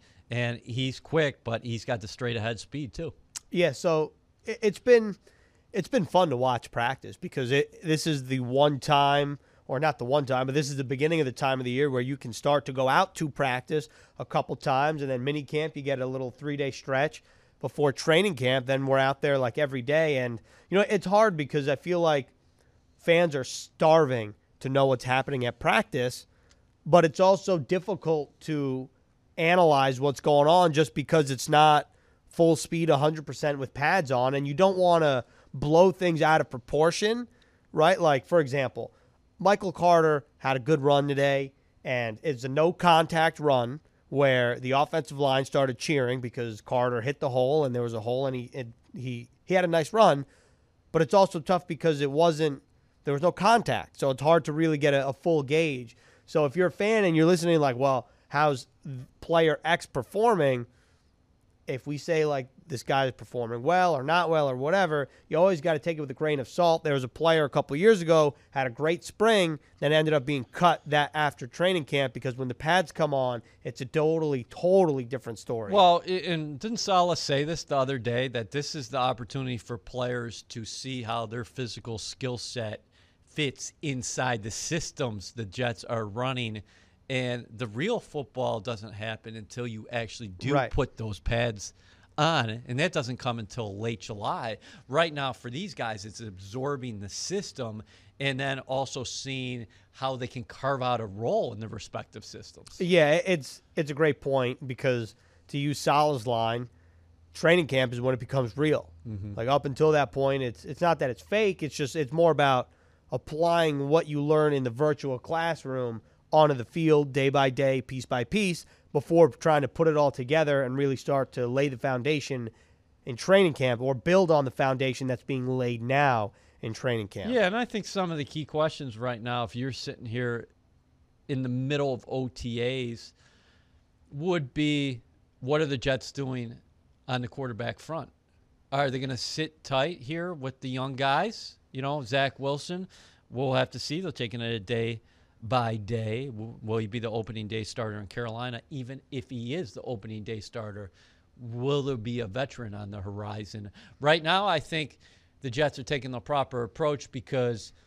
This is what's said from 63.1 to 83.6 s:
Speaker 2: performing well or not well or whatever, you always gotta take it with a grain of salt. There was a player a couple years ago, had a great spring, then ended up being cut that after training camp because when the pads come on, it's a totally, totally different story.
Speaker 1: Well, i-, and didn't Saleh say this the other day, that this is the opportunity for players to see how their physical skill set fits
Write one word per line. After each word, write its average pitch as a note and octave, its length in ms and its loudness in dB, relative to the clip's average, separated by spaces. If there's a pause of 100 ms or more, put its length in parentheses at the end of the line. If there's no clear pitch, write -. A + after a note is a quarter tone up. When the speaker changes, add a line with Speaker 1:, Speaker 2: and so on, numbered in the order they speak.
Speaker 2:
performing A#2+ 500 -8
well F3 320 4
or C3 80 -2
not D#3+ 280 2
well D#3 200 2
or B2+ 60 -2
whatever, D3+ 540 0 (180)
you D#3 100 -2
always F3+ 220 4
gotta D#3 200 0
take E3 180 -4
it D3+ 40 -6
with C3+ 100 -8
a - 20 -10
grain D3+ 260 0
of A#2+ 80 -6
salt. E3 360 2
There D3+ 100 0
was C3+ 100 0
a A#2+ 60 -6
player D#3+ 340 2
a C#3 60 0
couple C#3+ 260 -2
years G3 260 6
ago, D#3 340 4 (160)
had C3+ 160 -2
a - 20 -6
great D3+ 340 -2
spring, G3 560 2 (200)
then D3 120 2
ended D#3 220 4
up C3+ 120 2
being C3+ 200 -2
cut - 400 2
that D3 280 0
after D3+ 320 -2
training F3 380 0
camp C3+ 300 -2
because B2 240 -6
when C3 100 -6
the B2 80 -6
pads E3 380 0
come D3+ 200 -2
on, B2+ 280 -2 (240)
it's C#3 160 -10
a C3+ 40 -8
totally, D3+ 640 0
totally E3+ 540 2
different A#2 360 -8
story. A2+ 340 -6
Speaker 1:
Well, F3+ 340 6
i-, F3+ 40 -2
and D#3 460 -4
didn't A3 220 -8
Saleh F3+ 380 2
say C#3+ 260 0
this D3+ 220 -6
the D3 100 -2
other C3+ 240 0
day, A#2+ 300 -2
that A#2 220 -8
this C#3+ 220 -6
is C3+ 140 -10
the C3 120 -4
opportunity B2+ 580 -4
for A#2 200 -12
players B2 640 -6
to A#2 200 -12
see B2+ 380 -10
how A2+ 240 -6
their A#2 180 -8
physical A#2 540 -10
skill B2 400 -8
set A2 460 -10 (460)
fits - 520 -6